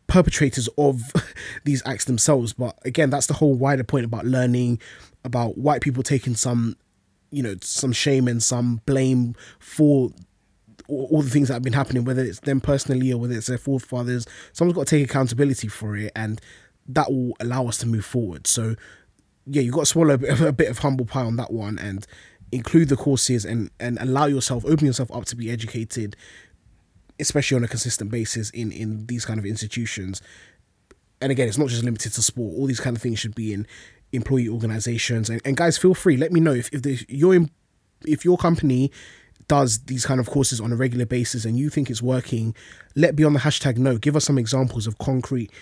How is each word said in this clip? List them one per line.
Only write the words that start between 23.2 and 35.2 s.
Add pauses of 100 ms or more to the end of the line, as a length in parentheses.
and, (100)
and
allow
yourself,
open
yourself
up
to
be
educated, (1000)
especially
on
a
consistent
basis
in,
in
these
kind
of
institutions. (1000)
And
again,
it's
not
just
limited
to
sport.
All
these
kind
of
things
should
be
in (460)
employee
organizations.